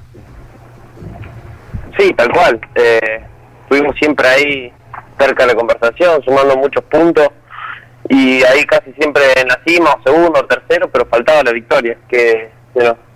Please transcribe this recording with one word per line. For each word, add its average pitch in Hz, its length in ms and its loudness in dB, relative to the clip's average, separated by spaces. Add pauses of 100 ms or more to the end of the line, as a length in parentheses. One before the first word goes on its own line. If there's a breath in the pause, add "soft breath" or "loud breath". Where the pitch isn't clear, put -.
(2000)
Sí, 196 160 2
tal 120 160 0
cual. 147 300 0 (120)
Eh, 113 460 0 (440)
estuvimos 143 360 -2
siempre 135 300 0
ahí 135 420 -2 (460)
cerca 135 260 0
de 123 100 2
la - 20 0
conversación, 117 680 0
sumando 135 320 2
muchos 135 340 -4
puntos, 156 380 2 (800 loud breath)
y 131 340 2
ahí 139 220 2
casi 151 340 -2
siempre 147 240 0 (140)
en 131 100 -2
la 123 180 0
cima, 165 260 2
o 135 120 -2
segundo, 156 380 2
o - 40 -4
tercero, 165 460 -2
pero 120 180 -2
faltaba 143 320 2
la 123 120 0
victoria, 117 440 -2 (120)
que, 117 400 0 (240)
que 123 100 0
nos, 117 120 0 (200)